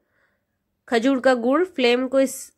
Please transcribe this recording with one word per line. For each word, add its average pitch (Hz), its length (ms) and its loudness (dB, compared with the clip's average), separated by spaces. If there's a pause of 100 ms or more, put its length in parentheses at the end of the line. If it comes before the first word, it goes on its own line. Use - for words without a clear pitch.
(880)
खजूर 254 320 0
का 262 160 2
गुड़। 254 300 0
फ्लेम 254 420 0
को 262 120 0
इस 269 160 0 (220)